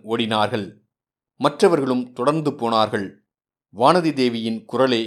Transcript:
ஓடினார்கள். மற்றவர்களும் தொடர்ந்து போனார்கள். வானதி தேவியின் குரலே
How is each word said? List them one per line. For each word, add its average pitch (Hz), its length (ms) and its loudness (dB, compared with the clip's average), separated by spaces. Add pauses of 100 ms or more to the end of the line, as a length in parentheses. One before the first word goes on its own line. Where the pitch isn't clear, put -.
ஓடினார்கள். 110 600 -2 (760)
மற்றவர்களும் 143 600 2 (100)
தொடர்ந்து 147 420 -2
போனார்கள். 110 520 0 (680)
வானதி 160 380 2
தேவியின் 117 520 -2
குரலே 123 420 2